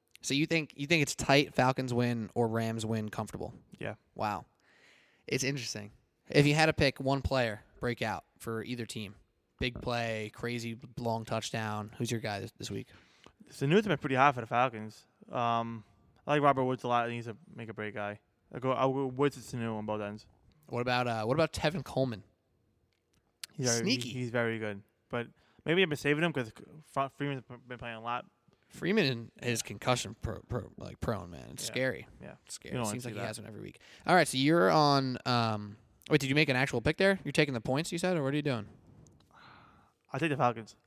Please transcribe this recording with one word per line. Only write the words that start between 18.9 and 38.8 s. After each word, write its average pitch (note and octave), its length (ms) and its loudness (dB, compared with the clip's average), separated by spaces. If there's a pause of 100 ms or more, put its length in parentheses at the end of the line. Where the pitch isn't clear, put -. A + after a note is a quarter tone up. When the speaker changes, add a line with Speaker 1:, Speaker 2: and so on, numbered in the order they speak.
Speaker 2:
go C3+ 120 -2
Woods C3+ 320 0
and A#2+ 240 -8
Sanu A2+ 160 -4
on G#2+ 80 -6
both G#2+ 160 -4
ends. G#2 240 -10 (420)
Speaker 1:
What A#2+ 140 -4
about, B2 260 2
uh, A2+ 180 0
what B2+ 100 2
about D#3+ 180 2
Tevin D3+ 300 0
Coleman? B2 400 -2 (1300)
Speaker 2:
He's B2+ 140 -2
very, A#2 140 2
Speaker 1:
Sneaky. B2 280 0
Speaker 2:
he, B2+ 120 -8
he's A#2+ 100 -4
very A#2 260 0
good. G#2 240 -6 (280)
But A#2+ 180 -4 (380)
maybe F3 180 4
I've E3+ 60 2
been D3 80 -2
saving D3 260 2
him E3+ 100 0
'cause B2 180 -2 (400)
Fre-, C#3 140 0 (100)
Freeman's C#3 320 -4
p-, B2 80 -14 (120)
been B2 100 -10
playing A#2 200 -10
a A2 40 -14
lot. A#2 240 -6 (440)
Speaker 1:
Freeman D3 600 0 (120)
is A#2+ 180 0
concussion G2+ 600 -2
pro-, A2+ 280 -8
pro-, A#2 280 -6
like, - 220 -14
prone, F#2+ 300 -4
man. C#2 220 -14
It's - 140 -10
Speaker 2:
Yeah. - 60 -6
Speaker 1:
scary. B2 360 -4 (140)
Speaker 2:
Yeah. - 120 -14 (120)
Speaker 1:
It's - 100 -14
scary. - 180 -14
Speaker 2:
You B2+ 40 -4
don't B2 40 -2
Speaker 1:
It A2+ 60 -2
Speaker 2:
wanna G#2 80 -2
Speaker 1:
seems B2 80 -8
Speaker 2:
see B2 60 -8
Speaker 1:
like A2 60 -10
he G2+ 60 -8
Speaker 2:
that. A2+ 60 -6
Speaker 1:
has A2 120 -8
one G#2 80 -14
every G#2 140 -14
week. G2 180 -14 (280)
All F3 80 6
right, E3+ 120 6
so C3+ 100 -2
you're E3 340 6
on, C#3 540 6
um, A2 520 0 (320)
wait, D3+ 100 6
did C3+ 100 -2
you C#3 60 2
make D3+ 140 4
an B2+ 80 2
actual B2+ 240 0
pick D3 160 0
there? F#3+ 260 4
You're D3 80 -6
taking D3 220 2
the A2+ 80 -2
points, C#3 320 -2
you E3 40 -4
said, F3+ 200 0
or D3 60 0
what C3+ 100 0
are - 20 0
you D3 60 0
doing? A#2+ 240 -2 (1500)